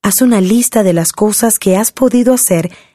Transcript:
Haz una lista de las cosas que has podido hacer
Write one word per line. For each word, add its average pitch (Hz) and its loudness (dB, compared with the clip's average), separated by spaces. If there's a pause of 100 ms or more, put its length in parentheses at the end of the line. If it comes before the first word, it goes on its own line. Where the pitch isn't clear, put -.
Haz 202 -2
una 240 2
lista 220 0
de 185 2
las 165 -2
cosas 214 -2
que 185 0
has 220 -4
podido 247 2
hacer 175 -2 (220)